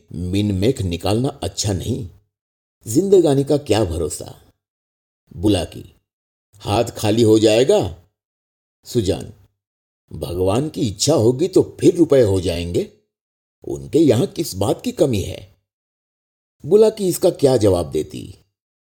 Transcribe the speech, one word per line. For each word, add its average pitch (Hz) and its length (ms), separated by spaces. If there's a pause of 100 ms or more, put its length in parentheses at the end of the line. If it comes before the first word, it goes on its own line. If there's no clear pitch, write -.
(140)
मिन 95 380
मेख 101 300
निकालना 98 640
अच्छा 101 300
नहीं। 92 360 (800)
जिंदगानी 160 560
का 143 140
क्या 110 280
भरोसा?" 80 560 (920)
बुलाकी, 87 600 (600)
"हाथ 107 280
खाली 113 380
हो 110 180
जाएगा?" 113 560 (920)
सुजान, 95 480 (800)
"भगवान 92 560
की 185 120
इच्छा 135 320
होगी 131 340
तो - 320
फिर 175 160
रुपए 143 260
हो 98 200
जाएंगे। 87 500 (760)
उनके 69 320
यहां 143 280
किस - 280
बात 98 260
की 247 100
कमी 131 300
है?" - 340 (1080)
बुलाकी 208 420
इसका 175 220
क्या - 280
जवाब 87 340
देती? 64 440 (580)